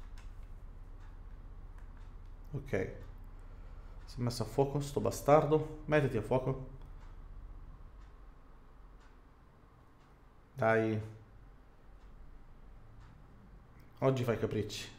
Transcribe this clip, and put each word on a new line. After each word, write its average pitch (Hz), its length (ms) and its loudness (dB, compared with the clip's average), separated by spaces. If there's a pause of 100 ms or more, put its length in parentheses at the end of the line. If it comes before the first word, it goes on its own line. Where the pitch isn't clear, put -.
(2500)
Ok. - 400 0 (1120)
Si - 120 -10
è 123 40 0
messo 120 220 2
a - 20 0
fuoco 139 340 4
sto 143 220 0
bastardo. 147 840 6
Mettiti 139 320 6
a 101 40 4
fuoco. 131 460 2 (3750)
Dai. 110 460 6 (3000)
Oggi 131 240 6
fai 110 160 4
capricci. - 600 0